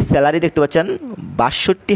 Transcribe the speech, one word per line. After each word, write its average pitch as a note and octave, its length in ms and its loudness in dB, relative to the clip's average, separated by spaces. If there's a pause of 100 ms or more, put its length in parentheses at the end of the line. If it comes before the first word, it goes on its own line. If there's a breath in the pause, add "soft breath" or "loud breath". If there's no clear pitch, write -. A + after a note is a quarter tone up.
স্যালারি D3 360 2
দেখতে D#3 160 -2
পাচ্ছেন D#3+ 240 2 (540)
বাষট্টি F#3 560 0